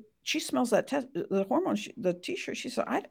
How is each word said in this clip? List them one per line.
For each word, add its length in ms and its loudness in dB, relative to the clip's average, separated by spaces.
she 160 0
smells 320 0
that 160 4
te-, 260 0
the 340 0
hormone, 280 2
she, 220 -4
the 160 2
T-shirt, 440 -6
she 120 -6
said, 180 0
"I, 240 0